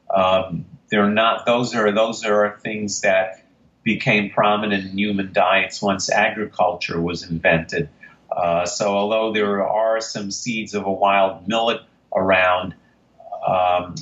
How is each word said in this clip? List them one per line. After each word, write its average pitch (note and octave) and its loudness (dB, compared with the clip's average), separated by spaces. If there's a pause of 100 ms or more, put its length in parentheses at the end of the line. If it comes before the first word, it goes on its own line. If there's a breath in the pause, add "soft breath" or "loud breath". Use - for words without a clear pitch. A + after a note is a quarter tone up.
(140)
Um, F#2 2 (240)
they're G#2 4
not, A2 2
those A#2+ 2
are, G#2+ 2
those A2 0
are G#2 2
things G#2+ -6
that F#2+ 0 (420)
became G#2 0
prominent G#2 0
in F#2+ -10
human G2 -2
diets F#2+ 2
once F#2+ -2
agriculture G2+ -2
was E2+ -4
invented. E2 0 (400 loud breath)
Uh, F2 0
so G2+ -2
although A2 0
there G2+ 0
are A2+ 2
some G2+ -8
seeds G#2+ -8
of F#2+ -4
a G2 -2
wild F#2+ 2
millet A2+ 0 (340)
around, F#2 2 (720 soft breath)
um, F2+ 0